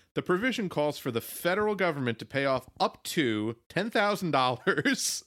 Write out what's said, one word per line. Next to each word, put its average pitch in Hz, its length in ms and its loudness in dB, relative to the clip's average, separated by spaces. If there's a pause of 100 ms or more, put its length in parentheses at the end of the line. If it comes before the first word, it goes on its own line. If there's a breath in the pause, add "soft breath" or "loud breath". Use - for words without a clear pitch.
(160)
The 135 60 -2
provision 196 480 0
calls 147 300 -2
for 139 100 -4
the 117 120 -2
federal 208 520 0
government 143 460 0
to - 60 -10
pay 139 200 -2
off 131 240 0 (100)
up 190 240 0
to 113 520 0 (140)
ten 202 200 -2
thousand 208 420 0
dollars 139 960 0